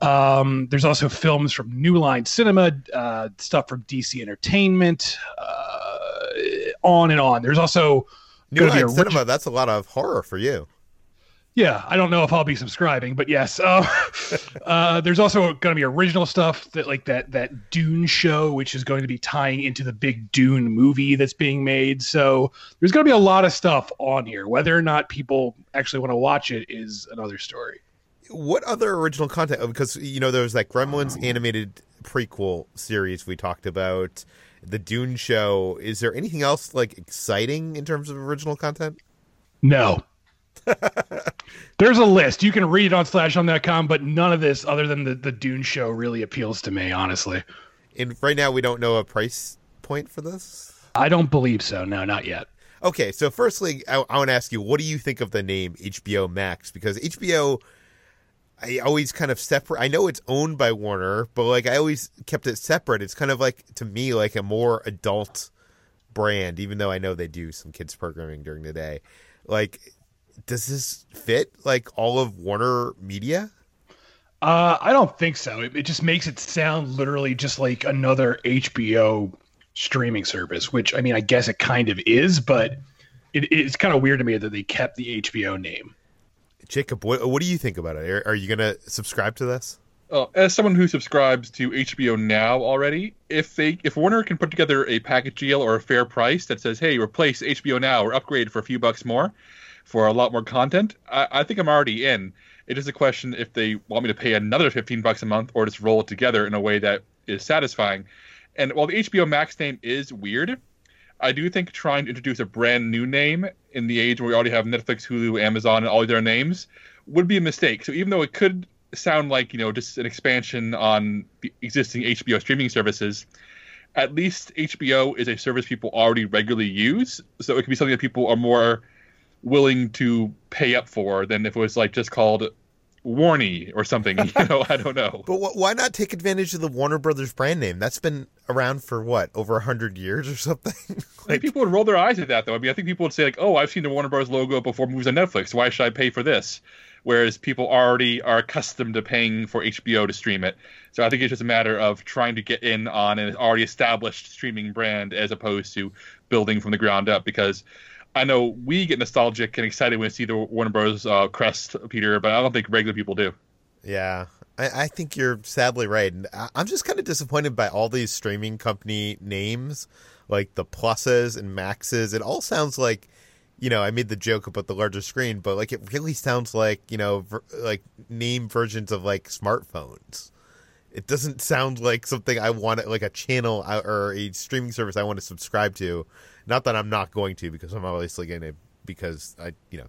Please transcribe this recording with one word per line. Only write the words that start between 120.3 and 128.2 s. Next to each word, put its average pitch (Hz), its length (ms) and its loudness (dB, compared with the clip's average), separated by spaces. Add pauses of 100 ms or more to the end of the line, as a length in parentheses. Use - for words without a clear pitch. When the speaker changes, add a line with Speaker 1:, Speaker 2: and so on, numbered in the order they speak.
Speaker 3:
on 107 500 2 (160)
the - 100 -10 (100)
existing 123 420 -2
H 117 200 -2
B 120 120 0
O 98 40 0
streaming 135 300 -2
services, 104 560 -2 (720)
at 135 180 0
least 180 420 -4
H 156 220 -6
B 135 160 0
O 135 200 2
is 120 140 -2
a 110 100 -4
service 127 280 -2
people 117 260 -6
already 113 340 4
regularly 107 440 0
use, 131 520 0 (200)
so 127 160 0
it 127 60 0
could 135 60 -6
be 131 60 0
something 139 160 0
that 120 80 0
people 123 280 -2